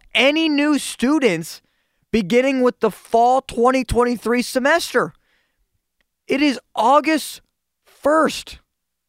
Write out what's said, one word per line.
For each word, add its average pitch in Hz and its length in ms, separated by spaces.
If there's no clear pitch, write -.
any 294 360
new 294 280
students 240 840
beginning 247 500
with 247 200
the 214 100
fall 240 500
twenty 254 420
twenty-three 240 600
semester. 262 680
It 277 140
is 285 180
August 277 680
first. - 760